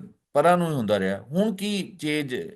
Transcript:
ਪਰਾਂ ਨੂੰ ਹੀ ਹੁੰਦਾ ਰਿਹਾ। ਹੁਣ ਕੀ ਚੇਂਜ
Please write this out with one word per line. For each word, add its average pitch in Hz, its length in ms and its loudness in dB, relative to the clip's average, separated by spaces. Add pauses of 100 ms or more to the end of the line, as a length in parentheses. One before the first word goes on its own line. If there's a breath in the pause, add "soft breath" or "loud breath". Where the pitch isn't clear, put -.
(340)
ਪਰਾਂ 170 240 6
ਨੂੰ 175 120 0
ਹੀ 151 60 -2
ਹੁੰਦਾ 104 240 2
ਰਿਹਾ। 95 220 -2
ਹੁਣ 180 340 0
ਕੀ 196 440 -4
ਚੇਂਜ 151 340 -2 (220)